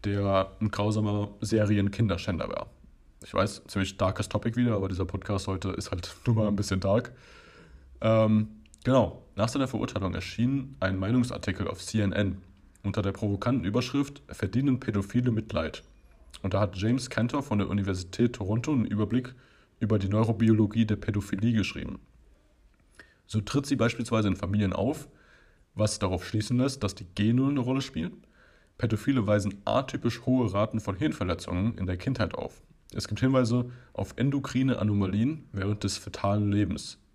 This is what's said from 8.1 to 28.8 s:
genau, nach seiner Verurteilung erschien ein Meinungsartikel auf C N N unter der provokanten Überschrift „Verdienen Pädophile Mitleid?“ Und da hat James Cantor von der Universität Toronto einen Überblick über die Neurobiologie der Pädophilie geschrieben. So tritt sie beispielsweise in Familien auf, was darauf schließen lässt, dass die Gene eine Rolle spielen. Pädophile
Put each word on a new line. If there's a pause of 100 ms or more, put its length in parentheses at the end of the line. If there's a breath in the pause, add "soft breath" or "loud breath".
genau, (100)
nach
seiner
Verurteilung
erschien
ein
Meinungsartikel
auf
C
N
N (400)
unter
der
provokanten
Überschrift
„Verdienen
Pädophile
Mitleid?“ (580)
Und
da
hat
James
Cantor
von
der
Universität
Toronto
einen
Überblick (460 soft breath)
über
die
Neurobiologie
der
Pädophilie
geschrieben. (1300 loud breath)
So
tritt
sie
beispielsweise
in
Familien
auf, (680 soft breath)
was
darauf
schließen
lässt,
dass
die
Gene
eine
Rolle
spielen. (540 soft breath)
Pädophile